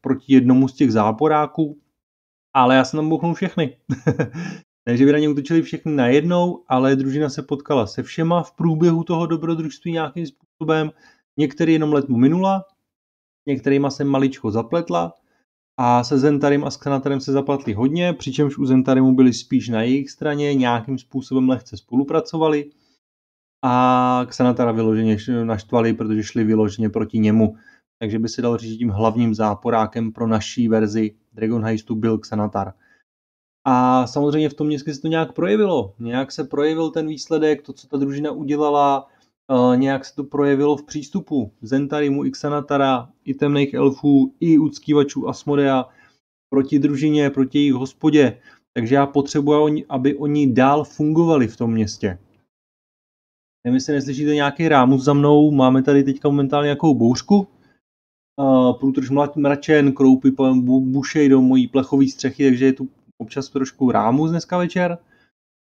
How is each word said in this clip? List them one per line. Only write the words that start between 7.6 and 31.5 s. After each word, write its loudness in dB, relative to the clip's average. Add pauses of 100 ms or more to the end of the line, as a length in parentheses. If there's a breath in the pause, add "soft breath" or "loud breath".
se -10
všema -2
v -14
průběhu 0
toho -2
dobrodružství -6
nějakým -6
způsobem. -4 (480 soft breath)
Některý 0
jenom 2
letmu 0
minula, 2 (840)
některýma 0
se -6
maličko -2
zapletla -4 (680)
a 2
se 0
Zentarim 2
a -6
s -16
Xanatarem -4
se -6
zapletli -4
hodně, -2
přičemž -4
u -2
Zentarimu 4
byli 2
spíš -4
na -2
jejich -2
straně, -4
nějakým -2
způsobem -4
lehce -4
spolupracovali -2 (920)
a 2
Xanatara -2
vyloženě 0
š-, -4
naštvali, -2
protože -4
šli -4
vyloženě 0
proti -4
němu. 2 (460 loud breath)
Takže -4
by -4
se -8
dalo 0
říct, -10
že -10
tím -2
hlavním 0
záporákem -2
pro -6
naší -2
verzi 0 (180)
Dragon -4